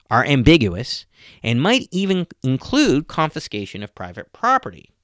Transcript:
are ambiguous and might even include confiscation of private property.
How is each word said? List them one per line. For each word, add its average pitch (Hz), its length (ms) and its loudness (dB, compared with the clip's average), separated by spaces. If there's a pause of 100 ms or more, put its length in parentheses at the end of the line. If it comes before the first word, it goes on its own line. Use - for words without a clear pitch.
(120)
are 117 120 4
ambiguous 127 840 2 (340)
and 117 180 0
might 220 300 0
even 185 380 -2 (160)
include 147 640 0
confiscation 104 760 -6
of 104 140 -16
private 90 380 -14
property. - 580 -4 (120)